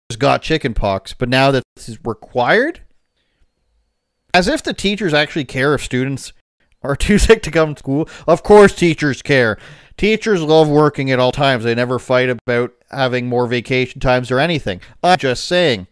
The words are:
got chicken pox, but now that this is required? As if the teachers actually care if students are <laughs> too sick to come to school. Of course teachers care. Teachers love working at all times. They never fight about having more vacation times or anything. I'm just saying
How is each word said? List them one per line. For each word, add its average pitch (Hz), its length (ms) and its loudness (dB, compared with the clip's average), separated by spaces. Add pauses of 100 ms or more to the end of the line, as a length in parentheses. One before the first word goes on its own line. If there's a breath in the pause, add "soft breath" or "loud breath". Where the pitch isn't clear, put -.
(180)
got 131 220 2
chicken 156 320 -2
pox, 98 400 -4
but - 160 -6
now 131 220 2
that 131 120 -2 (140)
this - 140 -16
is 110 140 -16
required? 147 760 -2 (1500)
As 180 160 2
if 302 140 -2
the 269 100 -6
teachers 196 400 -2
actually 147 320 0
care 139 300 0
if 127 100 -4
students 131 480 -6 (500)
are 139 140 -4
<laughs> - 0 -
too 202 220 2
sick - 240 4
to - 80 -10
come 156 240 0
to - 40 -14
school. 139 300 -4 (180 loud breath)
Of 165 160 2
course 208 320 6
teachers 151 460 -2
care. 123 380 0 (380 loud breath)
Teachers 214 440 0
love 156 280 4
working 147 420 2
at 127 80 2
all 127 140 2
times. 135 320 0
They 117 100 0
never 123 240 -2
fight 127 320 0
about 120 420 -4 (180)
having 127 360 -4
more 123 200 -2
vacation 123 540 -4
times 127 300 0
or 127 80 0
anything. 139 420 -2 (220 loud breath)
I'm 180 160 2
just 127 260 -4
saying 147 460 0